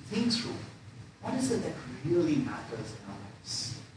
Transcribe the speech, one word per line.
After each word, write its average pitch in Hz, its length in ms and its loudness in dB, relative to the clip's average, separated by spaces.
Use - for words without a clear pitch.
think 240 180 6
through - 220 0
what - 120 0
is - 160 4
it - 140 4
that - 80 -2
really 160 320 6
matters 107 420 0
in - 320 -8
our - 80 -8
lives. - 600 -6